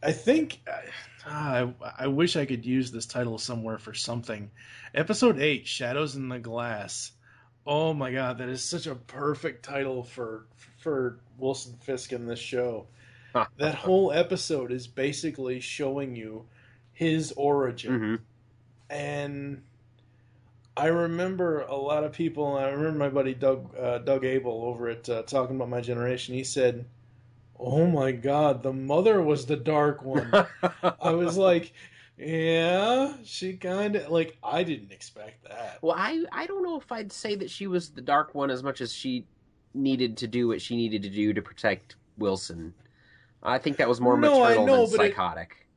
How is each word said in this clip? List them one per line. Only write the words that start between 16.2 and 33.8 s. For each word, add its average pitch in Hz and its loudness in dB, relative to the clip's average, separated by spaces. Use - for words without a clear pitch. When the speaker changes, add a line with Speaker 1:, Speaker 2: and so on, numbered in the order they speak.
Speaker 1:
his 160 0
origin. 131 0
Speaker 2:
Mm-hmm. 110 0
Speaker 1:
And 143 -8
I - 2
remember 170 0
a 131 -6
lot 147 0
of 151 -4
people, 151 -2
I 135 0
remember 151 -2
my 143 2
buddy 131 0
Doug, 131 0
uh, 123 -2
Doug 135 2
Abel 123 0
over 120 -4
at, 117 -8
uh, 117 -2
Talking 131 -2
About 120 -4
My 123 -4
Generation, 123 -4
he 127 -4
said, 123 0
"Oh 135 4
my 139 4
God, 135 2
the 135 0
mother 165 4
was 147 2
the 147 0
dark 147 2
one." 131 0
Speaker 2:
<laughs> - 2
Speaker 1:
I 165 2
was 170 2
like, 180 4
"Yeah, 175 2
she 185 -8
kinda," 196 -2